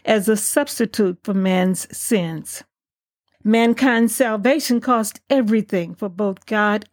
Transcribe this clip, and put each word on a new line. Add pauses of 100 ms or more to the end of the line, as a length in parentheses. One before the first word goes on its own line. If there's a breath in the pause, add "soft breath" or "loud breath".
as
a
substitute
for
man's (100)
sins. (800)
Mankind's
salvation
cost
everything
for
both
God